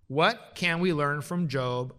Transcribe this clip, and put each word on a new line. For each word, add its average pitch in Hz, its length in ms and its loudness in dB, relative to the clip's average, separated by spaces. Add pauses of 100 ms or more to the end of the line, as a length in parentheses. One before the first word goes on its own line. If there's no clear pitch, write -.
What 180 480 0
can 170 240 0
we 180 140 2
learn 147 280 0
from 175 280 -2
Job 127 500 -2